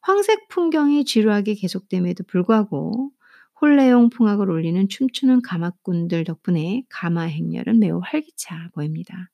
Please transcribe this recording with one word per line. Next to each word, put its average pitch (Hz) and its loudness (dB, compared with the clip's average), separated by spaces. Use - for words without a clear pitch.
황색 403 0
풍경이 294 2
지루하게 208 2
계속됨에도 185 -4
불구하고 202 -2
홀레용 254 6
풍악을 208 0
울리는 170 0
춤추는 254 0
가마꾼들 170 -4
덕분에 175 -4
가마 170 -4
행렬은 165 -2
매우 175 0
활기차 170 -10
보입니다. 165 -10